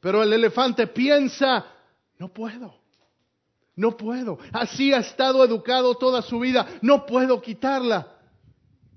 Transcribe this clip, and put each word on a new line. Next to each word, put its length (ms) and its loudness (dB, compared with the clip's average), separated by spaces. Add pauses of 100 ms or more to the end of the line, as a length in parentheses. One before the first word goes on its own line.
Pero 220 0
el 100 2
elefante 540 2
piensa, 800 0 (520)
"No 140 -16
puedo, 480 -16 (920)
no 220 -2
puedo. 420 -8 (140)
Así 400 0
ha 60 4
estado 460 2
educado 520 0
toda 260 0
su 160 -8
vida, 440 -2
no 220 4
puedo 380 0
quitarla". 760 -4 (800)